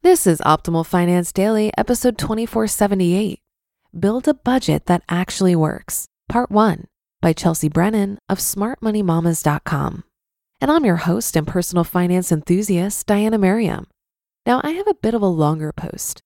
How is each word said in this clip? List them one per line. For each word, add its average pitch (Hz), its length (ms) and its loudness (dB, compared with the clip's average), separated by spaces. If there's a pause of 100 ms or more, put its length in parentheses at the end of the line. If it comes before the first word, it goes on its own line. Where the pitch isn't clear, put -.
This 349 240 4
is 165 160 2
Optimal 165 420 0
Finance 175 480 0
Daily, 214 460 0
episode 240 400 0
twenty-four 220 480 -4
seventy-eight, 196 720 0 (580)
Build 220 300 0
a 294 60 4
Budget 240 500 0
That 175 240 2
Actually 180 480 0
Works, - 520 -4 (200)
Part 240 220 0
One, 208 380 2 (340)
by 165 100 4
Chelsea 160 380 0
Brennan 202 480 0 (100)
of 190 80 0
smartmoneymamas 196 1040 -2
dot 147 220 0
com. 139 400 -4 (560)
And 277 100 0
I'm 311 140 4
your 180 120 4
host 170 400 -2
and 156 100 0
personal 175 380 -2
finance 180 460 0
enthusiast, 180 760 0
Diana 214 320 0
Merriam. 202 480 0 (580)
Now, 247 180 0
I 302 100 -4
have 392 160 -4
a 403 40 2
bit 233 220 -2
of 214 80 0
a 196 40 2
longer 156 460 0
post. - 540 -10